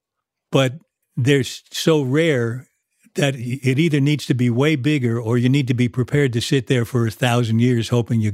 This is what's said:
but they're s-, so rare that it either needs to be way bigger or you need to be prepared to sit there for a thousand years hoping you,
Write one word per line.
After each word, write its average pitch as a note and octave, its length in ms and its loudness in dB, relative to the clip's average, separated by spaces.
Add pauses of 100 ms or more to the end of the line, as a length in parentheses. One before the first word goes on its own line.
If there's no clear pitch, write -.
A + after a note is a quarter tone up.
(520)
but C3 220 2 (440)
they're C#3 220 2
s-, - 320 -6
so D#3 320 0
rare B2+ 640 0 (480)
that C#3 200 0
it B2+ 440 -2
either D#3 200 2
needs C#3+ 280 0
to D3+ 80 -2
be A#2+ 160 2
way C#3+ 240 2
bigger B2 440 -2
or A#2 180 -2
you B2 120 2
need C3+ 180 2
to C3 60 -2
be A#2+ 160 0
prepared C#3 440 0
to A#2 80 0
sit C#3 260 -2
there B2 180 0
for A#2 220 -2
a G#2+ 40 -4
thousand A#2+ 480 0
years A#2+ 300 2
hoping A#2 320 0
you, G#2+ 120 0